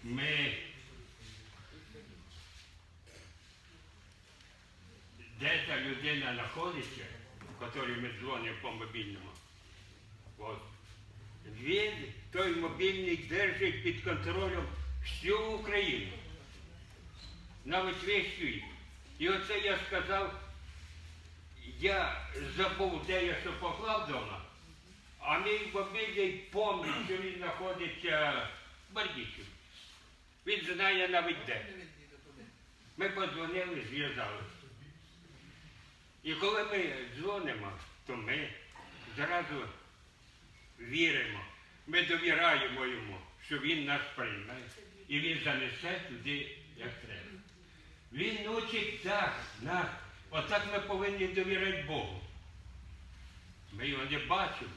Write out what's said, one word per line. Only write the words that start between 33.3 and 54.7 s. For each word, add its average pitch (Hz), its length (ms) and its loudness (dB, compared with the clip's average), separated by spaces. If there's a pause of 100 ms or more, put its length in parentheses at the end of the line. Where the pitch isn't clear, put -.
зв'язали. 127 540 -2 (1800)
І 156 100 0
коли 202 300 4
ми 190 320 2 (220)
дзвонимо, 151 540 -2 (340)
то 127 120 -4
ми 127 320 0 (640)
зразу 147 520 2 (1120)
віримо. 120 640 4 (460)
Ми 180 160 6
довіряємо 311 840 6
йому, 107 320 -2 (280)
що 147 140 0
він 151 260 4
нас 143 160 4 (140)
прийме. - 400 -4 (520)
І 143 120 2
він 156 240 2
занесе 147 680 0
туди, 135 480 -4 (200)
як 117 160 -6
треба. 104 280 -10 (880)
Він 208 360 0
учить 220 560 0
так 196 400 4 (180)
нас. 170 260 2 (420)
Отак 202 440 2
ми 202 60 4
повинні 196 480 2
довіряти 185 600 2
Богу. 143 340 -2 (1500)
Ми 120 140 -2
його 139 180 0
не 143 140 2
бачимо. - 580 2